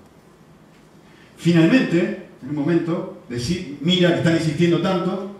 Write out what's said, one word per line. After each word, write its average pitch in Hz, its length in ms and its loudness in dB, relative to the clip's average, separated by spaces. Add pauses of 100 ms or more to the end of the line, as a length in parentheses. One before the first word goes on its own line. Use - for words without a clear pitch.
(1400)
Finalmente, 170 960 2 (120)
en - 100 -12
un 147 40 -6
momento, 160 760 -2
deci-, 135 520 -6
mira 175 320 2
que 165 60 0
están 165 160 2
insistiendo 160 440 0
tanto, 185 600 -4